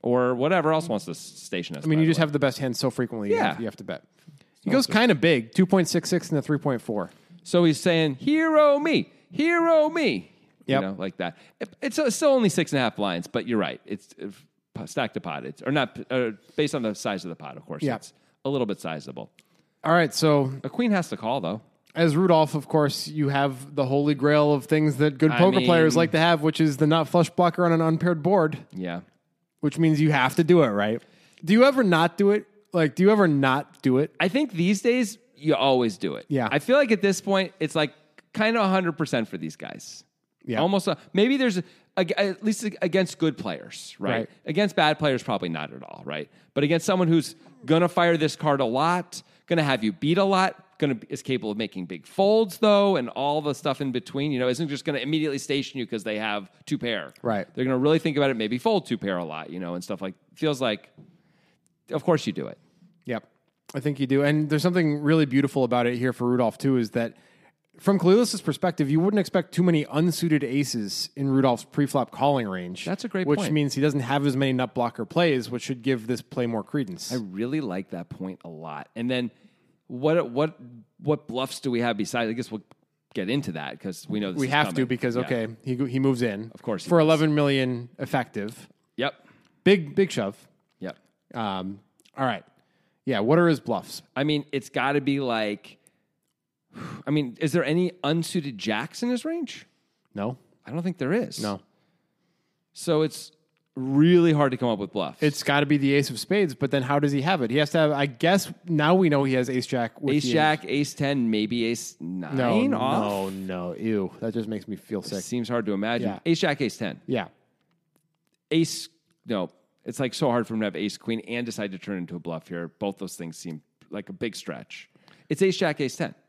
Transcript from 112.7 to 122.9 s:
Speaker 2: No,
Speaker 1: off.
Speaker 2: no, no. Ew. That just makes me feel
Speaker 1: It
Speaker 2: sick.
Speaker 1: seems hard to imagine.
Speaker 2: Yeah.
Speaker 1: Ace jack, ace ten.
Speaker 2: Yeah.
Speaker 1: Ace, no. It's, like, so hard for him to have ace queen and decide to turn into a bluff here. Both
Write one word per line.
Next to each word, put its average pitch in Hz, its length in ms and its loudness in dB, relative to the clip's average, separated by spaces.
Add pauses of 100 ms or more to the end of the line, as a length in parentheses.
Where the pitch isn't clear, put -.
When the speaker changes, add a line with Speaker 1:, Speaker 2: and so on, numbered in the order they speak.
Speaker 2:
No, 254 80 0
Speaker 1:
off. 101 540 -2
Speaker 2:
no, 92 380 -8
no. 85 40 -10
Ew. 104 460 -4
That 113 140 -6
just 113 140 -4
makes 107 200 -8
me 104 80 -8
feel 101 240 -8
Speaker 1:
It 87 60 -14
Speaker 2:
sick. 95 180 -6
Speaker 1:
seems 117 240 -6
hard 117 180 -2
to 107 60 -2
imagine. 113 380 -2
Speaker 2:
Yeah. 95 160 -10
Speaker 1:
Ace 165 120 2
jack, 151 220 -2
ace 120 160 -4
ten. 98 300 -8
Speaker 2:
Yeah. 107 220 -4 (1200)
Speaker 1:
Ace, 160 360 0 (380)
no. 107 240 -4 (340)
It's, - 140 -10
like, 127 160 -4
so 147 160 0
hard 120 160 2
for 117 80 -8
him 110 60 -4
to 107 60 0
have 92 100 -4
ace 95 200 -4
queen 113 300 -6
and 120 180 -6
decide 107 280 -8
to 92 60 -14
turn 98 200 -8
into 87 160 -8
a 87 60 -10
bluff 82 260 -10
here. 85 220 -10 (100)
Both 101 200 -6